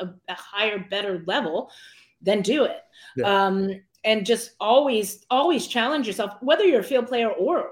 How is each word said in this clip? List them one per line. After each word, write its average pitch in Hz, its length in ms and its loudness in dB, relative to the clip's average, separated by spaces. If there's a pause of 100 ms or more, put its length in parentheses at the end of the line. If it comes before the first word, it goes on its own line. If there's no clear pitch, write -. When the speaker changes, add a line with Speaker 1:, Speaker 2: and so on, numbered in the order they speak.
Speaker 1:
a, 180 120 -10 (160)
a 180 60 -10
higher, 208 460 -4 (100)
better 196 360 -6
level, 196 440 -4 (500)
then 196 220 0
do 247 220 2
it. - 140 -2 (380)
Speaker 2:
Yeah. 196 300 2
Speaker 1:
Um, 190 340 -2 (220)
and 214 220 0
just 226 340 -2
always, 226 720 2
always 277 380 2
challenge 247 380 -2
yourself, 202 340 -4
whether 311 240 2
you're 285 160 4
a 185 40 -4
field 247 220 0
player 240 240 -2
or, 202 420 0